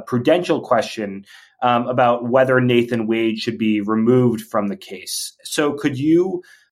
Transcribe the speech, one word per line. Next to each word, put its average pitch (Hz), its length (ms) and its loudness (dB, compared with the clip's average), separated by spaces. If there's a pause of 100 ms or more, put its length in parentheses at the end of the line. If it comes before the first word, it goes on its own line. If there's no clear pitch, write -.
prudential 151 560 0
question, 104 640 -4 (360)
um, 123 240 2
about 120 420 0
whether 127 300 4
Nathan 120 480 2
Wade 113 320 0
should 113 200 -6
be 107 240 0
removed 113 580 2
from 104 280 -4
the 95 80 -6
case. - 680 -12
So 147 300 -2
could 139 240 -4
you, 175 440 0 (300)